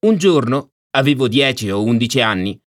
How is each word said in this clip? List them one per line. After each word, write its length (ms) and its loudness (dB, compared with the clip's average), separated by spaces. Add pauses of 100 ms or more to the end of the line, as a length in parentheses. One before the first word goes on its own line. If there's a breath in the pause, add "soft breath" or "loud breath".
Un 160 2
giorno, 540 0 (200)
avevo 360 0
dieci 420 0
o 140 -2
undici 380 0
anni, 480 -2